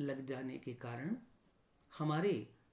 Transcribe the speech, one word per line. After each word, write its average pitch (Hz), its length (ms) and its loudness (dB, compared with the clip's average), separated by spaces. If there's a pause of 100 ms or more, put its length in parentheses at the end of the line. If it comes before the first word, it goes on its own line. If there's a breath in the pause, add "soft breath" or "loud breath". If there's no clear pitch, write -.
लग 135 260 0
जाने 131 320 -4
के 123 160 -6
कारण 123 420 -4 (840)
हमारे 151 560 4 (180)